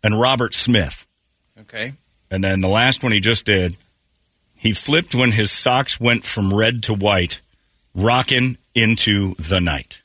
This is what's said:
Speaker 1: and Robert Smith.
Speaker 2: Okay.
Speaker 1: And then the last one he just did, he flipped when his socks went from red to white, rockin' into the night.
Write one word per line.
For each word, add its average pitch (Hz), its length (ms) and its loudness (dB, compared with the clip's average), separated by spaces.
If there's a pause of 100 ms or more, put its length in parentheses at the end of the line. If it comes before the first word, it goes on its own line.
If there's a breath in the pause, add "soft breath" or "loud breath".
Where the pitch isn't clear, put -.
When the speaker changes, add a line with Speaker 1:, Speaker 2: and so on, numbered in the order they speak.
Speaker 1:
and 107 160 2
Robert 123 340 0
Smith. 104 500 0 (580)
Speaker 2:
Okay. 113 320 -12 (360)
Speaker 1:
And 95 140 -2
then 95 160 0
the 95 80 0
last 117 340 2
one 123 80 -2
he 104 80 2
just 110 260 0
did, 92 320 0 (800)
he 110 160 -2
flipped 151 440 -2
when 123 160 2
his 107 180 2
socks - 480 0
went 117 260 0
from 98 300 -2
red 110 300 0
to 110 100 -2
white, 98 460 0 (540)
rockin' 123 600 0 (180)
into 107 640 0
the 85 240 -2
night. 78 440 -6